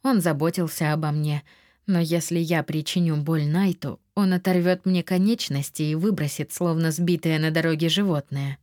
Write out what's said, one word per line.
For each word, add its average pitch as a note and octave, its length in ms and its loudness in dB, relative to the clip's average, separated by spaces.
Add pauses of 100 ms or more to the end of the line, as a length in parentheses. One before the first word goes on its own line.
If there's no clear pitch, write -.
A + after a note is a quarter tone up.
Он B3 180 2
заботился D#3+ 720 0
обо D#3 180 -2
мне, D3 320 -2 (440)
но F#3 120 2
если E3+ 400 0
я E3 240 0
причиню D#3 540 -2
боль D3+ 300 0
Найту, F3 540 -2 (140)
он F#3+ 180 2
оторвет F#3 540 2
мне F3+ 160 2
конечности F3+ 800 -2
и D#3 120 0
выбросит, D#3+ 580 -2
словно E3 400 0
сбитое E3 460 0
на D#3+ 120 2
дороге D#3+ 380 0
животное. C#3+ 760 -2